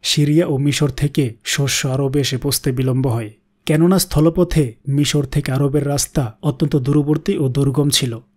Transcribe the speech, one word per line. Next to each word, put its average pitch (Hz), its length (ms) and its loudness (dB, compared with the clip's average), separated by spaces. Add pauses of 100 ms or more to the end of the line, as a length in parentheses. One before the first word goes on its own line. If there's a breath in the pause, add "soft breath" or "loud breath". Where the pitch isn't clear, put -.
সিরিয়া 151 440 2
ও 151 100 -2
মিশর 143 320 0
থেকে 139 460 -2 (100)
শস্য - 440 -2
আরবে 135 320 0
এসে 131 180 -2
পৌঁছতে 139 340 -2
বিলম্ব 131 340 0
হয়, 117 240 -2 (360)
কেননা 170 320 4
স্থলপথে 160 760 2 (140)
মিশর 143 360 0
থেকে 139 280 -4
আরবের 139 360 0
রাস্তা 135 540 -2
অত্যন্ত 151 340 0
দূরবর্তী 147 600 0
ও 147 120 0
দুর্গম 139 400 0
ছিল। 120 320 -2 (160)